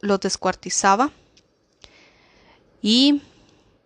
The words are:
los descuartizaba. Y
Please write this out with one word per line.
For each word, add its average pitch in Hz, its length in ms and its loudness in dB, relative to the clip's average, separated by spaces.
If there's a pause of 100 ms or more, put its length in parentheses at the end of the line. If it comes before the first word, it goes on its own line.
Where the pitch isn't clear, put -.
los 202 180 -2
descuartizaba. 196 920 -2 (1700)
Y 269 400 2 (640)